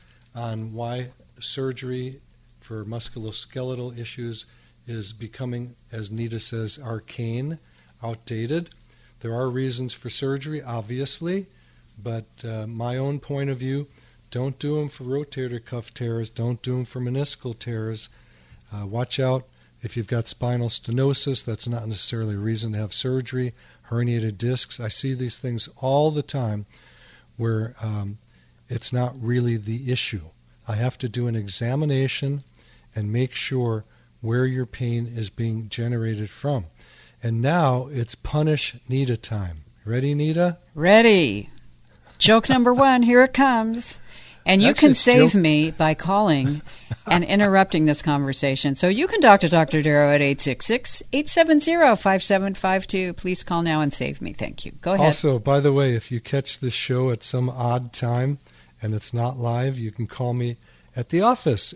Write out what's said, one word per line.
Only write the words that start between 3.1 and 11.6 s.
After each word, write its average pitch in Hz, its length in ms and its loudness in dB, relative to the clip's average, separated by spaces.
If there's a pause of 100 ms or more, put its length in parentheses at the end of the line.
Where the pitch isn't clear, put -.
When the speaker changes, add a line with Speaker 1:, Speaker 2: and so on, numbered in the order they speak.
Speaker 1:
issues 117 480 -10 (420)
is 113 260 -10
becoming, 120 600 -10 (200)
as 107 180 -10
Nita 113 300 -6
says, 110 420 -6
arcane, 120 760 -8 (440)
outdated. 117 680 -6 (520)
There 113 120 -6
are 127 160 -2
reasons 127 440 -4
for - 160 -12
surgery, 139 520 -4
obviously, 131 880 -6 (540)